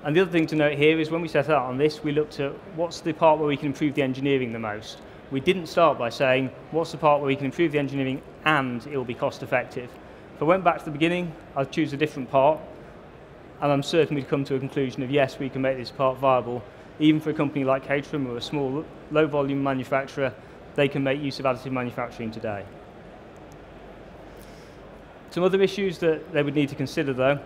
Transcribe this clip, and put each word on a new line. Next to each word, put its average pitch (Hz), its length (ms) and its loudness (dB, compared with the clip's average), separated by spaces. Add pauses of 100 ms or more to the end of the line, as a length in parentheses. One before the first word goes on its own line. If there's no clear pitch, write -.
And 151 140 0
the 185 40 6
other 185 100 2
thing 165 160 2
to 156 100 -4
note 147 220 2
here 156 200 6
is 156 120 -2
when 165 100 -2
we 165 80 -6
set 151 220 0
out 131 160 2
on 127 100 -4
this, 151 260 0
we 151 100 -2
looked 151 280 -2
at 143 120 -2 (220)
what's 165 260 -4
the 165 120 -4
part 156 260 4
where 151 100 0
we 143 80 2
can 147 100 -6
improve 139 280 -2
the 143 80 2
engineering 131 500 0
the 117 60 -6
most. 107 400 -8 (320)
We 135 100 -2
didn't 180 260 0
start 151 320 4
by 120 100 -2
saying, 131 420 2 (220)
"What's 160 180 0
the 151 80 -10
part 147 220 4
where 143 80 -2
we 135 80 2
can 131 80 -6
improve 156 280 0
the 151 60 0
engineering 135 420 -2 (240)
and 131 440 0
it 147 80 -6
will 127 80 -2
be 120 100 -6
cost 131 300 -4
effective?" 123 440 -2 (460)
If - 80 -6
I - 20 0
went 180 200 2
back 160 160 2
to - 40 -16
the 160 60 -8
beginning, 170 420 0 (220)
I'd 135 160 -2
choose 151 220 -2
a 143 40 -6
different 143 340 -4
part, 143 280 4 (1040)
and 147 100 2
I'm 139 120 2
certain 151 340 2
we'd 131 120 -4
come 139 180 0
to 135 100 -2
a - 20 -2
conclusion 131 460 -4
of, 120 60 -8
yes, 139 280 2
we 139 100 -4
can 135 140 -4
make 131 140 0
this 120 140 -10
part 131 280 0
viable. 123 440 2 (360)
Even 156 220 6
for 156 100 -4
a 147 40 -4
company 139 300 -2
like 135 220 2
Caterham, 143 400 -2
or 120 120 -6
a 113 40 -6
small, 143 420 -4 (260)
low 160 160 4
volume 139 360 0
manufacturer, 135 720 -2 (420)
they 143 140 4
can 139 160 -2
make 139 160 0
use 139 180 -6
of 135 60 -8
additive 131 280 0
manufacturing 120 580 -6
today. 107 340 -6 (2750)
Some 175 140 0
other 190 180 4
issues 190 360 0
that 160 340 0
they 147 100 4
would 143 120 0
need 143 160 2
to 139 40 -10
consider, 139 380 -2
though. 131 340 2